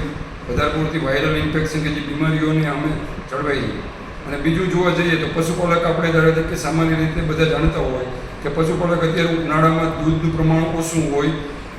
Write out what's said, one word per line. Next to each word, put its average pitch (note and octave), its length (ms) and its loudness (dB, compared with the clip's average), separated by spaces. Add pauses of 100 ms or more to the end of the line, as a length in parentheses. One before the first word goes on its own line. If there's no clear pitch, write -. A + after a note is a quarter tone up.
(500)
વધારે C#3+ 200 0
પૂરતી D#3 280 0
વાયરલ D3 400 0
ઇન્ફેક્શન D#3 460 0
કે D3+ 60 -2
જે D3 100 -2
બીમારીઓને D#3 680 0
અમે D3+ 520 -4 (120)
જળવાઈ C#3+ 240 -2
રહીએ. - 240 -4 (480)
અને C#3 100 -6
બીજું E3 340 0
જોવા F3 200 4
જઈએ E3+ 240 2
તો D3+ 260 0
પશુપાલક E3+ 420 2
આપણે E3 280 2
ધારો D#3+ 200 6
કે D#3+ 240 0
સામાન્ય D#3+ 400 2
રીતે D#3+ 260 0
બધા D#3 240 0
જાણતા D#3 340 2
હોય B2+ 260 -2 (380)
કે D3 60 -4
પશુપાલક E3 540 0
અત્યારે E3 320 0
ઉનાળામાં D#3+ 680 2
દૂધનું D#3+ 320 2
પ્રમાણ D#3+ 260 4
ઓછું D#3+ 520 0
હોય C#3+ 120 2 (520)